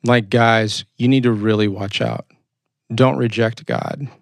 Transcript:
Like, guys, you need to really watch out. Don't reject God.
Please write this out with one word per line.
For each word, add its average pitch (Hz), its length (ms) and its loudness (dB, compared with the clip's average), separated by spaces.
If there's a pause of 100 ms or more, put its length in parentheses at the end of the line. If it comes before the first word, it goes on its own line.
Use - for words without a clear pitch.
Like, 120 240 2
guys, 113 560 2 (120)
you 120 120 0
need 135 140 4
to 120 100 2
really 107 360 0
watch 98 340 -6
out. 113 240 -6 (680)
Don't 131 220 2
reject 113 480 -2
God. 120 440 -6 (140)